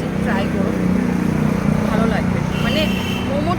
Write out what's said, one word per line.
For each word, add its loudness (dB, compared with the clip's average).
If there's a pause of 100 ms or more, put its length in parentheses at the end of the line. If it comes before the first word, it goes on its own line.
(240)
ট্রাই 0
করো, 0 (1200)
ভালো 2
লাগবে। 0 (260)
মানে 2 (420)
মোমোর 0